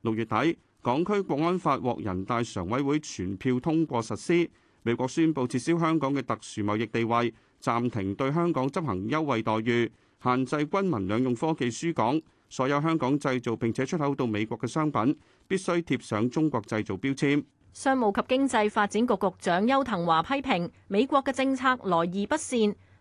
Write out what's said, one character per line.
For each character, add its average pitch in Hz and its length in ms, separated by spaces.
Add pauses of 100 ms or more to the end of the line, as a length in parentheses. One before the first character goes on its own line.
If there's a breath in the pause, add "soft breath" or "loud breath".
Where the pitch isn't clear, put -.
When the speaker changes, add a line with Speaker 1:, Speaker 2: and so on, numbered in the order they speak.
Speaker 1:
六 117 120
月 110 120
底， 123 320 (240 soft breath)
港 131 200
區 202 200
國 160 200
安 175 160
法 151 200
獲 120 260
人 92 220
大 120 160
常 98 260
委 127 140
會 147 180
全 98 380
票 127 200
通 160 280
過 120 160
實 110 140
施。 170 340 (340 soft breath)
美 117 100
國 127 120
宣 160 280
布 131 120
撤 127 120
銷 165 200
香 160 200
港 139 160
嘅 139 80
特 117 180
殊 - 220
貿 104 160
易 113 80
地 117 180
位， 117 300 (260 soft breath)
暫 120 300
停 98 240
對 135 180
香 170 180
港 135 180
執 170 140
行 113 140 (140)
優 156 120
惠 127 200
待 110 160
遇， 120 320 (320 soft breath)
限 127 240
制 151 100 (120)
軍 196 160
民 113 240
兩 113 140
用 127 120
科 160 180
技 123 180
輸 165 220
港。 123 260 (300 soft breath)
所 - 180
有 143 140
香 160 160
港 139 220
製 127 240
造 117 140
並 117 140
且 131 140
出 175 140
口 143 160
到 135 120
美 107 200
國 113 120
嘅 - 80
商 151 240
品， 127 240 (320 soft breath)
必 190 100
須 175 260
貼 131 180
上 113 300
中 156 180
國 123 140
製 107 200
造 101 120
標 135 200
籤。 143 300 (300)
Speaker 2:
商 269 240
務 208 160
及 233 140
經 269 200
濟 214 220
發 208 160
展 214 200
局 240 80
局 196 120 (120)
長 190 300
邱 269 160
騰 190 220
華 160 160
批 262 120
評 247 360 (160 soft breath)
美 202 180
國 269 180
嘅 269 100
政 269 220
策 254 280
來 170 280
意 202 140
不 285 120
善， 220 380 (260 soft breath)